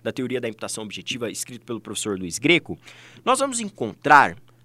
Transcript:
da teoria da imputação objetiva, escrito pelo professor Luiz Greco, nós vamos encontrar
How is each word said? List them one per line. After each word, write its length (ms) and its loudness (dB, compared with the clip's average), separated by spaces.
da 100 -4
teoria 280 -4
da 80 -4
imputação 360 -10
objetiva, 460 -8
escrito 340 -12
pelo 160 -8
professor 380 -6
Luiz 200 -8
Greco, 380 0
nós 140 2
vamos 220 -2
encontrar 760 4